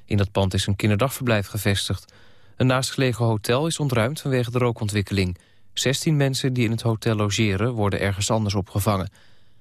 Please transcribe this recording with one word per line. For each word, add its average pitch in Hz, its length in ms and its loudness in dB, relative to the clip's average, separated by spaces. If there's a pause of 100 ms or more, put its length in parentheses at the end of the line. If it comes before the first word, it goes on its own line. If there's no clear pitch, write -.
In 107 120 0
dat 98 140 0
pand 98 220 2
is 104 140 -2
een 101 80 0
kinderdagverblijf 110 720 0
gevestigd. - 680 -4 (440)
Een 127 100 2
naastgelegen 127 580 0
hotel 117 420 0
is 160 120 -4
ontruimd 131 420 0
vanwege 127 300 0
de 120 60 -2
rookontwikkeling. 104 800 0 (360)
Zestien 143 440 0
mensen 135 360 0
die 120 120 2
in 107 60 2
het 113 100 -2
hotel 113 340 0
logeren 104 580 2
worden 101 260 0
ergens 98 320 -2
anders 107 240 0
opgevangen. 95 560 -2 (500)